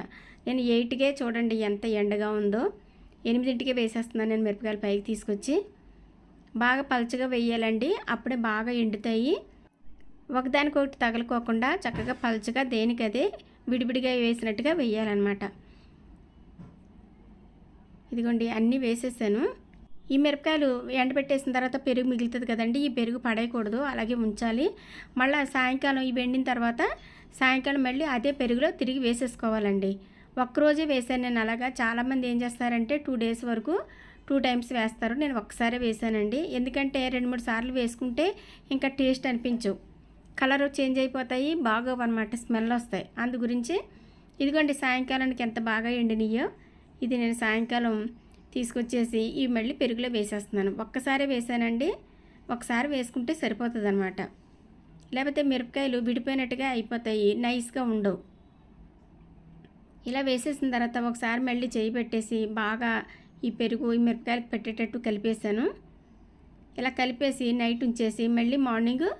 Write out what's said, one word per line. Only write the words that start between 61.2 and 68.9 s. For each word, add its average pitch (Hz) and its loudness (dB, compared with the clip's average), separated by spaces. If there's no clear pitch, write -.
మళ్ళీ 240 0
చేయి 220 2
పెట్టేసి 226 0
బాగా 226 -2
ఈ 233 0
పెరుగు 233 0
ఈ 233 4
మిరపకాయలకు 233 2
పెట్టేటట్టు 226 -4
కలిపేసాను. 220 0
ఇలా 254 -2
కలిపేసి 254 0
నైట్ 233 0
ఉంచేసి 226 0
మళ్ళీ 233 2
మార్నింగ్ 247 2